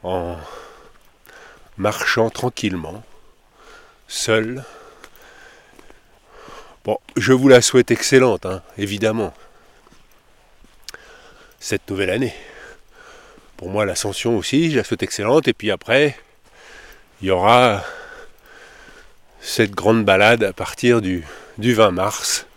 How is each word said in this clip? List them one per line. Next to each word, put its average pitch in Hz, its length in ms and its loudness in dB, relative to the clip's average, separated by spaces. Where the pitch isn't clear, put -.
en 87 340 -6
marchant 107 520 -2
tranquillement, 95 760 -6
seul. 113 560 -4
Bon, 107 160 -4
je 117 160 4
vous 131 140 4
la 123 160 8
souhaite 123 260 2
excellente, 123 560 2
hein, 95 160 -8
évidemment, 104 560 -4
cette - 300 -8
nouvelle 95 220 -2
année. 117 240 -4
Pour 87 120 -14
moi, 104 180 -2
l'ascension 104 500 -4
aussi, 147 320 0
je 147 80 0
la 107 60 0
souhaite - 180 -6
excellente. 113 460 0
Et 113 60 0
puis 104 180 -4
après, 131 440 0
il 95 100 -6
y - 20 4
aura 104 520 4
cette 107 300 -2
grande 110 340 0
balade 104 380 4
à 95 100 -4
partir 117 480 0
du, 90 240 -4
du 113 160 0
vingt 107 160 6
mars. - 560 -4